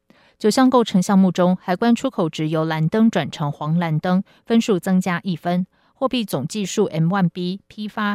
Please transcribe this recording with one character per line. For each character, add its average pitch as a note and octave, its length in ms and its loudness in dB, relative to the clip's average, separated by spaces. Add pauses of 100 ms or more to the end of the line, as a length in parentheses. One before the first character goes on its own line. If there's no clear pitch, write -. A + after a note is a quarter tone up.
(360)
九 G#3+ 140 0
项 C4 180 4
构 B3 140 4
成 G3 180 0
项 G3 160 2
目 F#3+ 140 6
中， F3+ 320 2
海 F3+ 140 -4
关 A#3 180 2
出 - 160 -2
口 E3+ 180 -2
值 D#3 200 -4
由 D#3+ 160 -2
蓝 D#3+ 240 0
灯 A3 200 4
转 F3+ 220 -2
成 D3 220 -6
黄 D#3 260 -4
蓝 E3 220 -2
灯， F#3 240 0 (200)
分 A#3 160 2
数 G3 200 0
增 F#3 200 0
加 F3+ 220 -2
一 F#3 140 -6
分。 F3 280 -2 (280)
货 C4 160 -2
币 B3 160 -4
总 D3+ 220 -4
计 G#3+ 180 -6
数 G3 220 0
M E3 260 0
one F#3+ 160 2
B、 F3+ 380 -6
批 G#3+ 200 -14
发、 G#3 280 -4